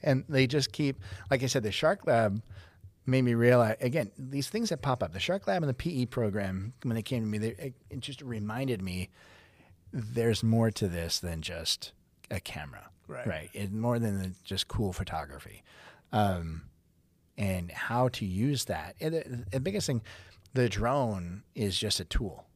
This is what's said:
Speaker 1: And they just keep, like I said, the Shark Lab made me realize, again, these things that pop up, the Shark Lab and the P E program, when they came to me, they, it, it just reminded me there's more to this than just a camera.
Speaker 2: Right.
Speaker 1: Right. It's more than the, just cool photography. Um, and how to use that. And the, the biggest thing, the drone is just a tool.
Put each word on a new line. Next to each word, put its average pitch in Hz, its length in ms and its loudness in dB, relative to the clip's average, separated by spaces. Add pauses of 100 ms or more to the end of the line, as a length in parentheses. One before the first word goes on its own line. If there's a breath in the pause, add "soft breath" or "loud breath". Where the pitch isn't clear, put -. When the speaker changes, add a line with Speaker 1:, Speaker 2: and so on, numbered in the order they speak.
Speaker 1:
And 131 260 4
they 135 180 6
just 135 260 0
keep, 139 240 0 (340 loud breath)
like 127 120 4
I 131 40 0
said, 127 160 2
the 104 100 0
Shark 165 340 2
Lab 113 360 4 (640 loud breath)
made 131 160 6
me 120 120 4
realize, 117 460 8
again, 127 380 0
these 135 300 -6
things 220 220 -2
that 156 120 -2
pop 127 200 2
up, - 100 -4
the 92 80 -4
Shark 190 260 0
Lab 190 160 2
and 147 80 2
the 127 40 2
P 170 160 -2 (120)
E 120 40 2
program, 101 680 -2 (100)
when 117 120 0
they 113 80 -2
came 117 200 -2
to 110 60 -2
me, 107 100 -2
they, 110 120 0
it, 131 240 -10 (160)
it 135 100 -8
just 135 220 -10
reminded 117 600 -2
me 92 260 -4 (840 loud breath)
there's 117 500 0
more 113 300 6
to 104 160 0
this 85 320 -2
than 85 220 -4
just - 500 -4 (380)
a 98 100 -4
camera. - 500 -12 (180)
Speaker 2:
Right. 123 180 -8
Speaker 1:
Right. 82 260 -6
It's 101 200 -6
more 117 260 0
than 107 220 0
the, 92 120 -4 (120)
just - 240 -4
cool 104 240 0
photography. 76 680 -8 (500 loud breath)
Um, 87 500 2 (760)
and 90 320 -2
how 123 380 0
to 120 160 -4
use 113 420 0
that. 82 340 -6
And 160 140 -2
the, 127 380 -4
the 135 80 0
biggest 190 260 -2
thing, 120 160 0 (520 loud breath)
the 127 140 4
drone 107 720 0 (120)
is 98 240 0
just 104 220 0
a - 40 -6
tool. - 520 -2